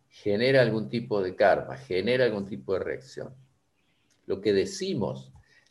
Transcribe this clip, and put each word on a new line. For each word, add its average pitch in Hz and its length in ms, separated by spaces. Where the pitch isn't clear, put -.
genera 123 520
algún 110 300
tipo 104 320
de 92 120
karma, 76 440
genera 117 480
algún 101 200
tipo 95 280
de 90 60
reacción. - 540
Lo 95 140
que 104 120
decimos, 98 800